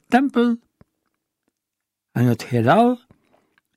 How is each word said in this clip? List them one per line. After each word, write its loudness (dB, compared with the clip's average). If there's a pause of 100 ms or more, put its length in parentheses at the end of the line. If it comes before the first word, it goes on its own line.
tempel 0 (1500)
en 0
het -2
heelal 0 (760)